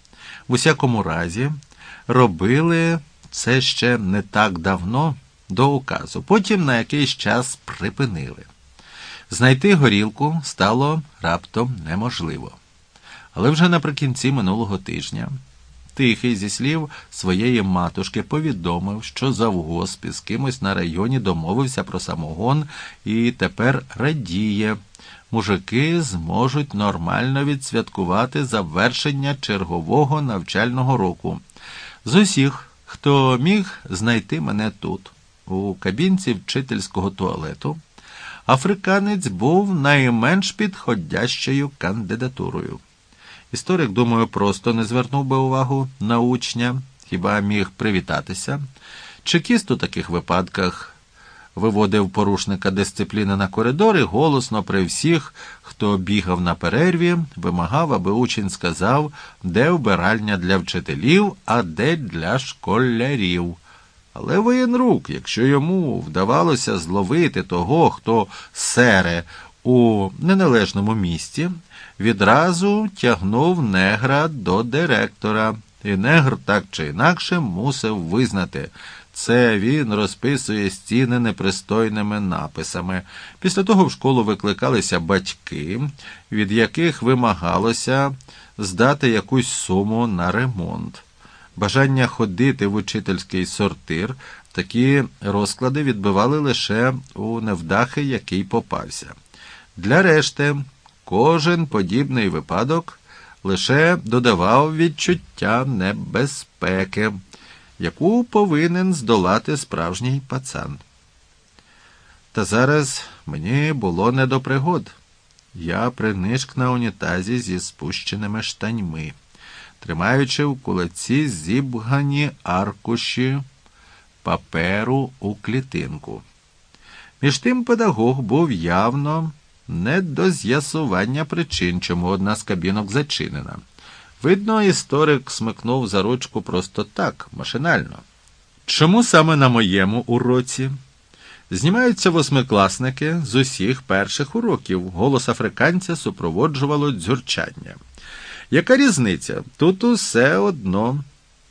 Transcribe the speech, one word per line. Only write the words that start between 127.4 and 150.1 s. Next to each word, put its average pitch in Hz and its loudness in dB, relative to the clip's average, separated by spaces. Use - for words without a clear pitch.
педагог 139 2
був 135 2
явно 123 0
не 107 0
до 175 0
з'ясування 135 0
причин, 90 -2
чому 87 -2
одна 98 0
з - -8
кабінок 98 -2
зачинена. 107 -4
Видно, 202 2
історик 147 2
смикнув 113 -4
за 95 0
ручку 113 -2
просто 92 -4
так, - -6
машинально. 123 -2
Чому 185 6
саме 160 6
на 139 6
моєму 107 2
уроці? 123 0
Знімаються 190 2
восьмикласники 131 2
з 104 -2
усіх 131 0
перших 143 -2
уроків. 117 -2
Голос 123 0
африканця 143 0
супроводжувало 143 -2
дзюрчання. 92 -6
Яка 170 4
різниця? 143 2
Тут 190 2
усе 165 2